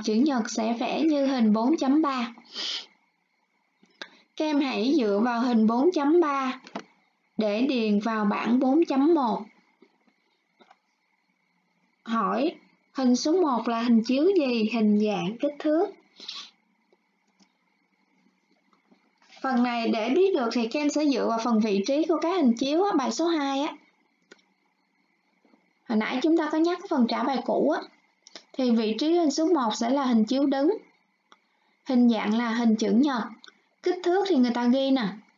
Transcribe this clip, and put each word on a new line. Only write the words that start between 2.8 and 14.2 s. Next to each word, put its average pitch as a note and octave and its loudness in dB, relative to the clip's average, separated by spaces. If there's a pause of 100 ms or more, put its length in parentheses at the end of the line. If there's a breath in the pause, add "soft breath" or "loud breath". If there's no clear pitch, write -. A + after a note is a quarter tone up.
Các D#4 -2
em D4+ 0
hãy B3+ 0
dựa G#3 0
vào A#3+ -2
hình A#3 2
bốn B3+ 2
chấm D#4 2
ba C4+ -2 (760)
để G#3+ -2
điền A3 0
vào A3 -2
bảng G#3+ 0
bốn C#4 2
chấm C#4+ 2
một. A3+ 0 (2500)
Hỏi, A3+ -2 (380)
hình B3 2
số D4+ 0
một C#4 0
là A3+ -2
hình A#3 4
chiếu C#4+ 2